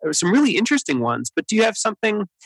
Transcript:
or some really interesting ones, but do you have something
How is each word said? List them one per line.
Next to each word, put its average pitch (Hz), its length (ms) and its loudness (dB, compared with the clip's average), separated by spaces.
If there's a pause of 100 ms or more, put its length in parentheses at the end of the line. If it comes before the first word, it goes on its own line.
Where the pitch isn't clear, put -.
or 156 120 -4
some 170 200 0
really 269 240 4
interesting 196 440 0
ones, 120 340 -2
but - 120 -6
do 220 80 -4
you 220 80 4
have 220 140 2
something 208 500 -2 (200)